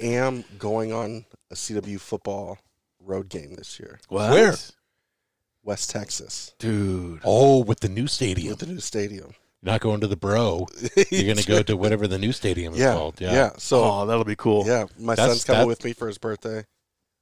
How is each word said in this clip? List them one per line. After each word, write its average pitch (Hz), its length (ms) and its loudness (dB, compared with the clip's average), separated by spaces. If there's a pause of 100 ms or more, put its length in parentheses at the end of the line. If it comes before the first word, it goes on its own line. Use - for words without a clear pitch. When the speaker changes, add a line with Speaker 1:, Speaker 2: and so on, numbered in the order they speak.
Speaker 1:
am 123 420 -2 (160)
going 110 340 -2
on 113 320 -8 (240)
a - 60 -16
C - 180 -10
W 101 240 -6
football 98 640 -8 (420)
road 95 280 -6
game 73 260 -14
this - 240 -18
year. - 200 -20 (100)
Speaker 2:
What? 104 220 0
Speaker 3:
Where? 190 240 6 (1080)
Speaker 1:
West 101 260 -6
Texas. - 720 -10
Speaker 2:
Dude. 95 640 -4
Speaker 3:
Oh, 127 400 6
with 107 180 0
the 110 80 0
new 113 180 -4
stadium. 92 440 -2
Speaker 1:
With 107 80 -10
the 180 80 -8
new 175 120 -10
stadium. 104 540 -8 (280)
Speaker 3:
You're 92 120 -2
not 110 80 0
going 107 200 -2
to 110 60 -2
the 98 80 -2
Bro. 98 520 0 (200)
Speaker 1:
<laughs> - 240 4
Speaker 3:
You're 110 220 2
gonna 107 120 0
go 104 180 4
to 107 120 0
whatever 104 320 0
the 95 120 -2
new 104 120 -2
stadium 87 420 -4
is 98 60 -6
Speaker 1:
Yeah, 131 140 4
Speaker 3:
called. 80 260 -4
Yeah. 90 140 -2
Speaker 1:
yeah. 127 240 4
So 127 260 2
Speaker 2:
Oh, 101 220 2
that'll 113 180 0
be 107 120 -4
cool. 104 300 2
Speaker 1:
yeah, 113 200 0 (140)
my 117 160 -2
Speaker 3:
That's, 120 160 4
Speaker 1:
son's 117 120 0
coming 117 180 4
Speaker 3:
that 120 60 4
Speaker 1:
with 117 160 -4
me 120 100 -6
for 117 140 -8
his 104 100 -10
birthday. 110 480 -8 (560)